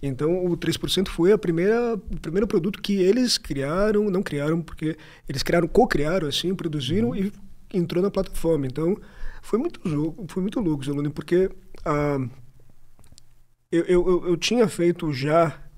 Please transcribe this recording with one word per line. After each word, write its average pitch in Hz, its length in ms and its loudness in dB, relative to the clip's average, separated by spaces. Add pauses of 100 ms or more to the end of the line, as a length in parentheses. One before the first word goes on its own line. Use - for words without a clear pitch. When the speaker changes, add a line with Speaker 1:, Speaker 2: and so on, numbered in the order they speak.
Speaker 1:
Então, 147 420 0
o 175 120 0
Três 160 200 -2
por 147 140 -4
cento - 200 0
foi 175 220 4
a 214 60 6
primeira, 214 560 2
o - 260 -6
primeiro 180 260 0
produto 196 360 -2
que 202 140 0
eles 208 420 4
criaram, 202 720 0
não 180 100 0
criaram, 151 400 -2
porque 156 360 -6 (320)
eles 135 160 -4
criaram, 170 240 2
co-criaram, 170 600 2
assim, 170 260 -2
produziram 165 560 -2
Speaker 2:
Uhum. 254 60 -6
Speaker 1:
e 202 160 -2 (400)
entrou 175 300 0
na 196 80 2
plataforma. 165 560 0
Então, 156 300 0 (440)
foi - 200 0
muito 349 280 -4
louco, 156 400 -4
foi 190 140 -4
muito 214 180 -2
louco, 151 240 0
Zelune, 143 240 -2
porque, 175 400 0 (360)
ah, 147 340 2 (1500)
eu, 170 140 2
eu, 180 240 4
eu, 175 220 2
eu 175 60 4
tinha 233 300 2
feito 170 460 0
já 151 440 2 (220)